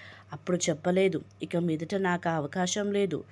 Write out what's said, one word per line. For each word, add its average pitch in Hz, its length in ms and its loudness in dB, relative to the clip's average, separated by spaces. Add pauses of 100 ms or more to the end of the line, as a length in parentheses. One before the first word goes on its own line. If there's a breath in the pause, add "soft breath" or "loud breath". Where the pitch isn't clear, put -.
(320 loud breath)
అప్పుడు - 240 -2
చెప్పలేదు. 175 640 2 (200)
ఇక 175 140 -2
మీదట 165 380 0
నాకు 180 340 0
ఆ 165 40 2
అవకాశం 180 600 0
లేదు. 196 400 0